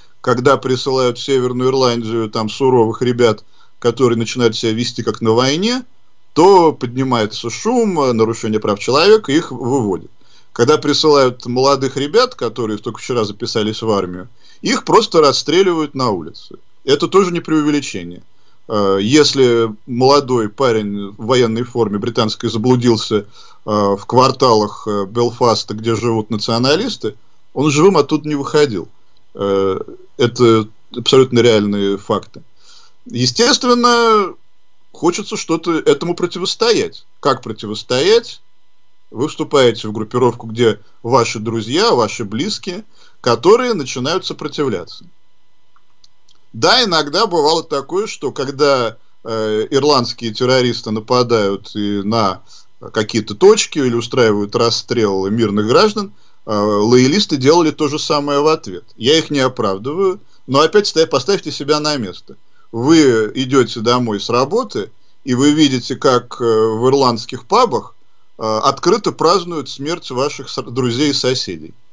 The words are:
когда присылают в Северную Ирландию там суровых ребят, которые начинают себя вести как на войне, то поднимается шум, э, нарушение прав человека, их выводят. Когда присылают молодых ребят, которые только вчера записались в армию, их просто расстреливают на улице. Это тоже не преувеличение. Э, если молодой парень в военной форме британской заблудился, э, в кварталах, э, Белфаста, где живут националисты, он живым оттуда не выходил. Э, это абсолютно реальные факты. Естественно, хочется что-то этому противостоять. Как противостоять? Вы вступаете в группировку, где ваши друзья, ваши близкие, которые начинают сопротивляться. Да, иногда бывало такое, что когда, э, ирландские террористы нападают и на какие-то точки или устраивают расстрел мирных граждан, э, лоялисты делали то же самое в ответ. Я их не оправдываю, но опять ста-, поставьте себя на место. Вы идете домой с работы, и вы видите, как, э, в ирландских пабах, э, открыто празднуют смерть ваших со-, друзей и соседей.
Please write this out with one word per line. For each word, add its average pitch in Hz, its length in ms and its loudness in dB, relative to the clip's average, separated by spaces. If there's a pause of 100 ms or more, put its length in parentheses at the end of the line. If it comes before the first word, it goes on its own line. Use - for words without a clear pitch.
(220)
когда 127 360 2
присылают 127 600 -2
в - 60 -12
Северную 127 480 0
Ирландию 117 580 0
там 110 180 -4
суровых 117 540 2
ребят, 120 420 2 (360)
которые 117 400 2
начинают 117 360 0
себя 110 180 -2
вести 117 280 -6
как 110 200 -6
на 113 100 2
войне, 165 520 0 (500)
то 170 400 6
поднимается 120 760 -4
шум, 214 500 -2
э, 131 140 2
нарушение 110 460 0
прав 104 180 -2
человека, 180 540 2
их 151 200 -2
выводят. 117 600 -4 (420)
Когда 139 240 2
присылают 139 680 0
молодых 131 500 0
ребят, 190 380 0
которые 113 420 -6
только 110 220 -10
вчера 120 240 -2
записались 107 580 -4
в 110 80 -2
армию, 92 380 -4 (340)
их 262 240 -2
просто 180 360 2
расстреливают 156 720 0
на 127 160 -2
улице. 80 460 -10 (280)
Это 151 220 2
тоже 185 240 2
не 175 80 -4
преувеличение. 147 840 -2 (460)
Э, 98 340 0
если 120 720 4 (140)
молодой 127 640 2
парень 104 680 -2
в 110 80 -12
военной 117 380 0
форме 110 340 -2
британской 117 500 -4
заблудился, 117 680 2
э, 104 100 -2 (400)
в 101 400 0
кварталах, 117 800 2
э, 104 180 -4
Белфаста, 117 680 0
где 110 220 -4
живут 113 340 -2
националисты, 120 840 -2 (400)
он 147 160 0
живым 170 260 4
оттуда 151 320 0
не 151 60 -4
выходил. 139 520 0 (460)
Э, 98 460 -2 (380)
это 117 500 4 (280)
абсолютно 127 440 4
реальные 101 580 2
факты. - 460 -6 (640)
Естественно, 233 1300 2 (580)
хочется 175 460 -4
что-то 165 420 -2
этому 170 360 0
противостоять. 180 920 -2 (140)
Как 131 220 0
противостоять? 123 1000 -2 (680)
Вы 113 180 -4
вступаете 131 600 2
в 107 60 -6
группировку, 117 540 -2
где 110 320 0 (220)
ваши 117 380 0
друзья, 117 520 -2
ваши 120 320 0
близкие, 175 600 -8 (380)
которые 196 520 2
начинают 147 520 -4
сопротивляться. 135 800 -6 (1500)
Да, 185 300 4
иногда 165 440 0
бывало 165 360 2
такое, 160 440 -4
что 139 240 -8
когда, 135 640 0 (260)
э, 110 480 -4
ирландские 131 640 0
террористы 123 580 0
нападают 110 840 0
и 101 280 -4
на 104 380 -2 (520)
какие-то 110 420 -4
точки 196 440 4
или 127 160 0
устраивают 110 600 0
расстрел 110 720 -2
мирных 104 400 -2
граждан, 202 460 2 (320)
э, 113 60 -8
лоялисты 120 880 2
делали 151 340 4
то 147 160 -2
же 147 120 -4
самое 143 400 -2
в 147 80 2
ответ. 113 380 -4 (120)
Я 131 200 2
их 156 120 -2
не 147 100 -2
оправдываю, 127 800 -2 (280)
но 135 140 2
опять 202 260 2
ста-, 160 180 0
поставьте 156 460 -2
себя 151 280 -2
на 151 180 -2
место. 95 380 -10 (360)
Вы 120 640 4
идете 127 460 0
домой 117 380 0
с - 100 -8
работы, 135 600 -2 (340)
и 123 120 -2
вы 143 160 4
видите, 135 440 0
как, 123 460 0
э, - 20 -2
в 113 440 2
ирландских 131 580 0
пабах, 202 500 0 (440)
э, 110 240 -2
открыто 175 480 0
празднуют 170 580 0
смерть - 400 -8
ваших 135 400 -6
со-, 127 140 -8
друзей 123 480 -2
и - 20 -2
соседей. 101 600 -6 (200)